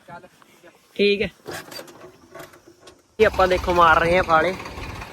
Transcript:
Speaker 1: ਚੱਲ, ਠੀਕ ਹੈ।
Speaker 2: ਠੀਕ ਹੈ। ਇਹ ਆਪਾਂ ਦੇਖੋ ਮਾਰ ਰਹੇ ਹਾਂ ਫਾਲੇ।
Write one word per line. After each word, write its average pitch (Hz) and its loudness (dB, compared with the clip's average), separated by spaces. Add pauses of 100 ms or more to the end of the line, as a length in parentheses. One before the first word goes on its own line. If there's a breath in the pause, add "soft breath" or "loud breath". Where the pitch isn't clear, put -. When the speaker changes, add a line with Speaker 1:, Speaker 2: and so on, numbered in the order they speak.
Speaker 1:
ਚੱਲ, - -20
ਠੀਕ - -20
ਹੈ। - -20 (240)
Speaker 2:
ਠੀਕ 202 2
ਹੈ। 202 -4 (1900)
ਇਹ 214 6
ਆਪਾਂ 190 0
ਦੇਖੋ 180 -2
ਮਾਰ 165 6
ਰਹੇ 170 2
ਹਾਂ 185 2
ਫਾਲੇ। 165 0 (580)